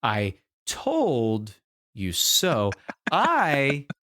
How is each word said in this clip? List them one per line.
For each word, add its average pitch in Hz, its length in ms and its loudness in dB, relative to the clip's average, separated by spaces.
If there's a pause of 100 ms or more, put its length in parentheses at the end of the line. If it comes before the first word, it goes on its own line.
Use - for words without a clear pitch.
I 104 320 -2 (320)
told 117 880 -2 (400)
you 92 180 -6
so. 107 580 2 (400)
I 156 760 2 (200)